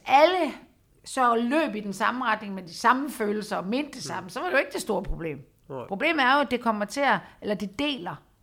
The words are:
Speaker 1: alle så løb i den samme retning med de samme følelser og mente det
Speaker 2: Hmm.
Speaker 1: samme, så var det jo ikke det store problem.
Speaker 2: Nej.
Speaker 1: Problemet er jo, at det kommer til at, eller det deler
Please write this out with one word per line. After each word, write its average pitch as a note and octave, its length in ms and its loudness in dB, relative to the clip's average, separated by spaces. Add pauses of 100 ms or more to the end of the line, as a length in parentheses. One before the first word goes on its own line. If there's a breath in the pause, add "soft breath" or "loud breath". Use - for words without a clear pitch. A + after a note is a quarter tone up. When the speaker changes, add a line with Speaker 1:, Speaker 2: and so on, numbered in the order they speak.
Speaker 1:
alle D#4 480 6 (520)
så A#3+ 300 2
løb A#3+ 400 2
i G#3+ 40 -4
den G3+ 140 -8
samme A3+ 320 0
retning G#3+ 300 -2
med F#3 80 -8
de E3+ 100 -16
samme B3+ 380 2
følelser G#3 460 -2
og F3 100 -4
mente C4+ 200 -2
det - 80 -16
Speaker 2:
Hmm. A#3+ 60 -12
Speaker 1:
samme, F3+ 280 -8
så B3 100 -10
var E4+ 80 -4
det F4+ 60 -4
jo C4 60 4
ikke E4+ 140 0
det F4+ 80 -4
store G3 220 -2
problem. D3+ 460 -6 (200)
Speaker 2:
Nej. B2+ 180 -8
Speaker 1:
Problemet D4 360 0
er B3+ 120 6
jo, D4 40 6
at C#4+ 120 0
det A#3+ 100 -2
kommer G#3+ 240 -2
til G#3 160 -6
at, B3 160 4 (240 loud breath)
eller G3+ 140 -2
det G3 240 -8
deler A#3+ 360 -4 (280)